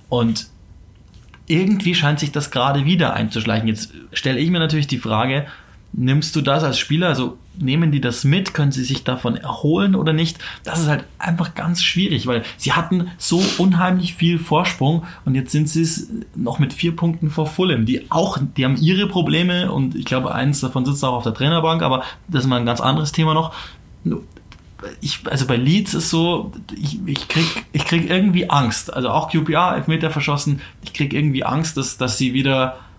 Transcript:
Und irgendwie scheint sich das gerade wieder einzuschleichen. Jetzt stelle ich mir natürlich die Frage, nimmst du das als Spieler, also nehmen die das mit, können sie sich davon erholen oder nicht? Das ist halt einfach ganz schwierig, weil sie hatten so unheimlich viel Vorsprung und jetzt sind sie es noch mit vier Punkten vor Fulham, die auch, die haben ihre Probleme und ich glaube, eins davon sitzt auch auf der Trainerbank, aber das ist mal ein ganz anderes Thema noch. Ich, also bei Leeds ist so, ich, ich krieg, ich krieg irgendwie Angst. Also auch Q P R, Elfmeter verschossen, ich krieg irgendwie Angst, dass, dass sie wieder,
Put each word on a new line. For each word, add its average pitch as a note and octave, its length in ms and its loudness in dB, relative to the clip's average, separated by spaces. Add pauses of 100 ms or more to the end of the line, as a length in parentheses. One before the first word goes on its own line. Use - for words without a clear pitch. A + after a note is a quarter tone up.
Und A#2 380 0 (1000)
irgendwie F#3 480 2
scheint D3 240 2
sich D3 140 -4
das C#3+ 180 -4
gerade C#3 360 2
wieder E3 260 2
einzuschleichen. A2 560 0
Jetzt - 240 -4 (200)
stelle C3 280 -2
ich D#3+ 80 2
mir F3 100 2
natürlich D3+ 280 2
die C#3 100 -2
Frage, B2+ 480 0 (520)
nimmst C3+ 380 2
du D#3 60 2
das C#3+ 240 2
als C3 140 0
Spieler, E3+ 300 0
also B2+ 300 -2 (180)
nehmen D3+ 360 2
die C#3+ 80 2
das B2 240 -2
mit, F#3 280 2
können C#3+ 200 2
sie B2+ 100 -2
sich - 220 -4
davon B2+ 320 -2
erholen F#3 580 2
oder D#3+ 180 2
nicht? D#3+ 260 0 (260)
Das - 160 -4
ist D#3 80 2
halt D3 160 0 (140)
einfach E3+ 360 -2
ganz E3+ 300 -2
schwierig, E3+ 420 0
weil A#2+ 160 0 (140)
sie - 160 -2
hatten F3 440 0
so - 240 0 (180)
unheimlich F#3 560 2
viel E3 260 2
Vorsprung E3 640 0 (200)
und C3 120 2
jetzt C3 160 -2
sind D3+ 160 2
sie D#3+ 140 2
es - 280 -2 (240)
noch - 240 -4
mit C#3 140 2
vier E3+ 240 -2
Punkten E3 340 0
vor D#3 160 -2
Fulham, D3+ 400 0
die B2+ 240 -2
auch, F#3 280 0 (180)
die C3+ 80 2
haben C3 120 2
ihre F#3 300 4
Probleme F3+ 640 0
und C3 240 -2
ich - 100 -6
glaube, B2+ 300 -2
eins C#3 260 0
davon B2+ 240 -2
sitzt C#3 200 -2
auch B2 80 2
auf A#2+ 100 -2
der A2 120 -2
Trainerbank, D#3+ 480 2
aber C3 200 2 (240)
das C3 160 0
ist C3 60 2
mal B2+ 100 4
ein A#2 80 0
ganz A#2+ 140 0
anderes C#3+ 320 0
Thema D#3+ 220 2
noch. D#3+ 200 0 (1500)
Ich, - 200 -6 (100)
also C3 160 -2
bei A#2+ 100 2
Leeds D#3+ 380 2
ist - 160 -2
so, E3 400 0 (260)
ich, D3 300 -6
ich C#3+ 220 -4
krieg, D#3+ 180 0 (260)
ich D3 120 0
krieg E3 260 0
irgendwie F3+ 400 2
Angst. - 420 0
Also B2+ 180 -2
auch D#3 200 0
Q D#3 140 0
P D#3+ 80 -2
R, E3+ 240 2
Elfmeter D#3+ 340 0
verschossen, C#3+ 500 -2 (220)
ich - 100 -16
krieg C#3+ 220 -2
irgendwie D3 300 0
Angst, D#3+ 320 -2
dass, C3 220 -4
dass B2+ 200 -2
sie B2+ 160 0
wieder, C3 460 0 (180)